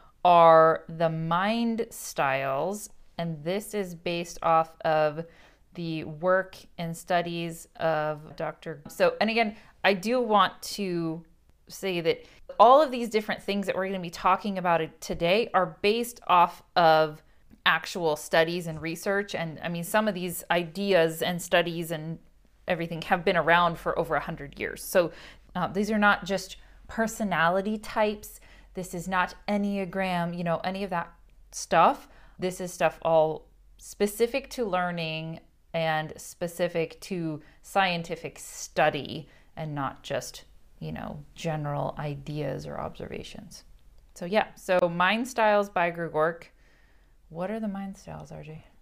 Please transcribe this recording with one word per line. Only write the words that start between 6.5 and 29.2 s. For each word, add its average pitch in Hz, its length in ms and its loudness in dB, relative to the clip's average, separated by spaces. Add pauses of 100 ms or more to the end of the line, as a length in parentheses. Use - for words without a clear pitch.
and 165 180 -8
studies 170 800 -4
of 151 580 -2
Doctor 156 540 -10
So, - 320 2
and 208 80 0
again, 220 280 0 (280)
I 190 80 6
do 214 300 0
want 208 400 4
to 170 600 -6 (460)
say 185 320 -4
that 165 240 0 (340)
all 254 220 10
of 294 100 4
these 240 200 -4
different 208 320 -2
things 196 240 -4
that 185 100 4
we're 190 120 -2
gonna 190 120 -4
be 170 80 -8
talking 190 480 2
about 170 240 4 (220)
today 185 500 2
are 170 300 2
based 233 460 0
off 175 340 4 (140)
of 156 460 6 (440)
actual 165 500 2
studies 170 500 2
and 156 140 -8
research. 196 540 -4
And 160 280 -6
I - 60 -6
mean, 170 160 -6
some 214 240 0
of 196 60 0
these 175 360 -8
ideas 170 680 2
and 175 220 -4
studies 170 480 0
and 160 280 -8 (500)
everything 165 340 -4
have 180 200 0
been 185 140 2
around 170 420 4
for - 200 -4
over 156 160 -2
a 143 60 0
hundred 139 380 -10
years. - 240 -8
So, 175 300 2 (420)
uh, 180 120 -2
these 202 240 -2
are 214 80 0
not 202 260 4
just 185 320 -4 (300)
personality 196 880 0
types. 214 640 -4 (320)
This 185 220 -10
is 175 140 -8
not 185 260 0 (120)